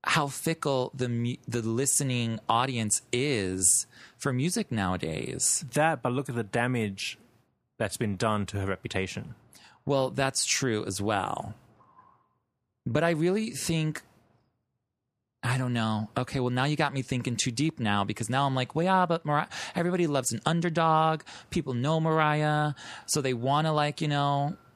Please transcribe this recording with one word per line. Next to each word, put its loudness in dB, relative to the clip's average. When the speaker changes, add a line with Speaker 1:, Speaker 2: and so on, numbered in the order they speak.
Speaker 1:
how 2
fickle -2
the -2
mu-, -2
the -2
listening 0
audience 2
is 2
for -2
music -2
nowadays. -2
Speaker 2:
That, 2
but 0
look -4
at -6
the -2
damage -2
that's -4
been -2
done 0
to -6
her -2
reputation. -6
Speaker 1:
Well, 0
that's -2
true 0
as -4
well. -2
But 2
I 4
really 0
think, -2
I 0
don't 0
know. 0
Okay, -2
well, 0
now 2
you 2
got 0
me -2
thinking -2
too 0
deep -2
now, 2
because -4
now 2
I'm 0
like, -2
"Well, 2
yeah, 4
but 0
Mariah, 0
everybody 2
loves 0
an -4
underdog. 4
People -2
know 2
Mariah, 2
so 0
they 2
wanna, 2
like, 0
you 0
know 0